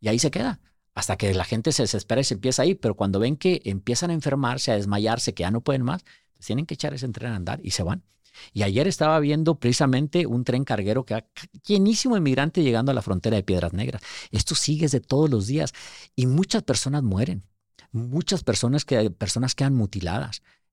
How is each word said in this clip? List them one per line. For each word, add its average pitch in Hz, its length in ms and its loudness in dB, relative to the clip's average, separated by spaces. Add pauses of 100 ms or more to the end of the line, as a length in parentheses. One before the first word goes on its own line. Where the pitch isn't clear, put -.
y 107 80 -2
ahí 117 100 2
se 139 120 2
queda, 214 280 -4 (340)
hasta - 220 -4
que 98 180 0
la 92 120 0
gente 117 260 -2
se 139 120 0
desespera 110 360 0
y 139 60 0
se - 80 -2
empieza 123 300 0
a - 20 4
ir, 190 160 2
pero 107 140 0
cuando 98 240 0
ven 127 180 0
que 180 260 0
empiezan 117 460 -2
a 170 40 0
enfermarse, 135 600 0
a - 20 4
desmayarse, 104 580 0
que 87 100 -6
ya 90 80 0
no 113 100 0
pueden 135 220 0
más, 143 200 -4 (300)
pues - 120 -20
tienen 127 200 -2
que 165 80 -10
echar 143 200 -6
ese 131 140 -8
tren 120 240 -8
a 107 60 -6
andar 90 260 -6
y 95 80 -6
se - 120 -2
van. 87 200 -2 (480)
Y 104 120 -2
ayer 101 240 2
estaba 160 320 2
viendo 151 400 2
precisamente 139 640 2
un 123 180 -2
tren 127 200 0
carguero 110 420 0
que - 80 -4
va - 120 -4 (400)
llenísimo 208 500 2
de 196 60 2
migrantes 143 440 2
llegando 123 260 2
a 131 40 2
la 113 80 -2
frontera 107 340 0
de 95 60 0
Piedras 85 300 0
Negras. 113 280 -4 (300)
Esto 107 240 -2
sigue 151 320 0
de 131 120 2
todos 147 300 2
los 107 160 2
días 143 260 -2 (440)
y 123 100 2
muchas 165 380 2
personas 139 400 0
mueren, 98 400 0 (480)
muchas 135 520 -2
personas 123 420 0
que, 110 260 2
personas 110 420 -2
quedan 139 220 2
mutiladas. 98 680 -2 (320)